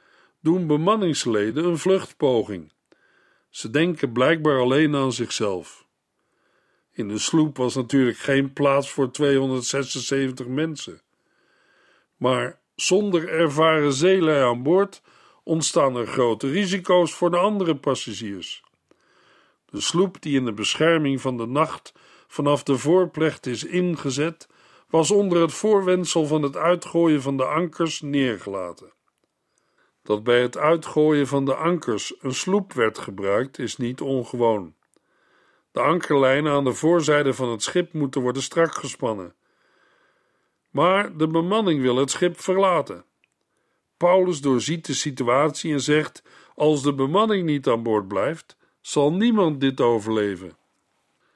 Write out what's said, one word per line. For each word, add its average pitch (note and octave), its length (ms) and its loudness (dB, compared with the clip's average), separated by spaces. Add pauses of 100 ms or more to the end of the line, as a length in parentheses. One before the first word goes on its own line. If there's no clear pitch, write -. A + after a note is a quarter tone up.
(440)
doen E3+ 240 2
bemanningsleden D3+ 1000 0
een F3 120 0
vluchtpoging. A#2 920 0 (800)
Ze - 200 -12
denken D3+ 420 -2
blijkbaar D3 480 2
alleen C#3+ 360 2
aan C3+ 180 0
zichzelf. G#2+ 720 -6 (1080)
In A2 160 -6
de G#2 100 -6
sloep D3+ 400 0
was B2+ 180 -2
natuurlijk B2+ 420 0
geen C#3 360 0
plaats C#3 360 2
voor C3 220 -2
tweehonderdzesenzeventig C3+ 1400 -2
mensen. C#3+ 540 -6 (1160)
Maar B2 420 -2 (160)
zonder F#3 540 0
ervaren D#3+ 640 2
zeelui D#3 500 4
aan B2 200 2
boord F#3+ 380 0 (420)
ontstaan D3+ 520 0
er A#2 120 -4
grote B2+ 420 0
risico's F3+ 640 2
voor F3 180 0
de F3 60 0
andere F#3+ 380 0
passagiers. G#2+ 880 -6 (1040)
De G2+ 160 -12
sloep F3+ 400 -2
die D3 140 -2
in C3 100 0
de A#2 80 -4
bescherming C#3 680 0
van B2+ 160 -4
de A2+ 100 -6
nacht D3 460 -4 (340)
vanaf C#3+ 360 0
de C#3 140 0
voorplecht D#3 680 0
is A#2+ 180 -6
ingezet, E3 840 -4 (420)
was D#3+ 220 2
onder G3 300 4
het D#3+ 120 2
voorwendsel F3+ 720 2
van D3+ 160 0
het C#3 160 -2
uitgooien E3+ 640 2
van C3+ 160 -4
de C3 80 0
ankers D#3+ 560 -2
neergelaten. G2+ 880 -4 (1120)
Dat G#2+ 200 -2
bij A#2+ 180 4
het B2 160 -4
uitgooien D3+ 680 2
van C#3 180 -2
de C3+ 100 0
ankers D#3 680 -2
een C3+ 120 -6
sloep F#3+ 400 -4
werd A2+ 240 -2
gebruikt, G2+ 600 -4
is - 180 -8
niet B2+ 240 -6
ongewoon. A#2 720 -2 (1000)
De - 80 -4
ankerlijnen D3 720 2
aan C#3+ 120 2
de B2+ 100 0
voorzijde D3 600 2
van B2+ 160 -4
het A2+ 140 -6
schip F3 300 -2
moeten C#3 280 -2
worden B2 200 -2
strak E3 340 0
gespannen. A2 600 -6 (1300)
Maar F#3 480 0
de D#3+ 100 0
bemanning E3+ 540 0
wil B2+ 140 2
het C3+ 160 0
schip F3 280 -2
verlaten. F3 640 0 (920)
Paulus F3+ 440 2
doorziet C#3 440 0
de C#3+ 80 -6
situatie C3+ 800 -2
en C#3+ 80 -2
zegt: D3+ 420 -2 (320)
"Als D3 280 2
de D3 100 0
bemanning F3+ 520 0
niet D3 220 -2
aan A#2 160 2
boord G#2+ 240 0
blijft, G#2+ 500 -4 (220)
zal D3 340 0
niemand F#3+ 480 2
dit C3+ 200 0
overleven." G#2 760 0 (800)